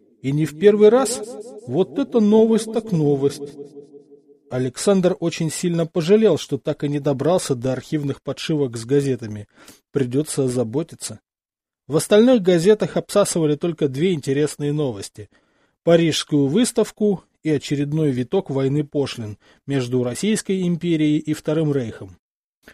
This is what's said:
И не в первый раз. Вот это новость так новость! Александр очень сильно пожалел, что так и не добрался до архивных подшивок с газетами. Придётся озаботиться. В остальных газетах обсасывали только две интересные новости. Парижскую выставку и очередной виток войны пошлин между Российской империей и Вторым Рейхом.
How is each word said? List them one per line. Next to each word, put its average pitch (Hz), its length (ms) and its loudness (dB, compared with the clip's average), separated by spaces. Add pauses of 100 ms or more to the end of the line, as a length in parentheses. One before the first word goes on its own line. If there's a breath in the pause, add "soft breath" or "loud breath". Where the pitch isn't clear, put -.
(240)
И 131 80 -2
не 151 160 0
в 147 100 -10
первый 208 320 6
раз. 254 320 2 (460)
Вот - 320 -2
это 262 200 0
новость 220 540 4
так 226 180 -4
новость! 143 640 0 (960)
Александр 170 680 0
очень 170 300 -2
сильно 170 380 -2
пожалел, 185 500 4
что - 220 -4
так - 240 -6
и 147 40 -2
не 143 120 -2
добрался 143 560 0
до 127 180 -2
архивных 143 480 -6
подшивок 139 560 -4
с 113 80 -10
газетами. 120 640 -2 (420 loud breath)
Придётся 135 540 -2
озаботиться. 123 800 -4 (640)
В 135 80 -2
остальных 214 480 4
газетах 185 520 2
обсасывали 170 600 0
только 165 320 -2
две 147 260 0
интересные 147 580 -2
новости. 117 600 -6 (520)
Парижскую 165 600 2
выставку 208 800 0 (180)
и 156 80 -4
очередной 147 640 -2
виток 127 400 -4
войны 135 320 0
пошлин 120 560 -6 (260 soft breath)
между 127 380 -2
Российской 190 640 -2
империей 160 500 0
и 151 160 -2
Вторым 151 400 0
Рейхом. 110 440 -6 (560 loud breath)